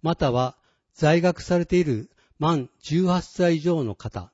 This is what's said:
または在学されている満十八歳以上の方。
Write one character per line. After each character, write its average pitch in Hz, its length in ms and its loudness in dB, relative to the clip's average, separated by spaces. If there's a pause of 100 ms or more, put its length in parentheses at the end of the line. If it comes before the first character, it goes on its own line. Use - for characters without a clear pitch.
ま 165 140 -2
た 135 160 0
は 127 240 -2 (360)
在 160 280 2
学 175 200 0
さ 180 180 0
れ 175 60 0
て 180 140 0
い 175 60 2
る 120 260 -4 (280)
満 151 300 0 (120)
十 175 260 0
八 180 160 0
歳 175 360 0
以 - 20 -4
上 160 240 0
の 104 100 -6
方。 92 400 -12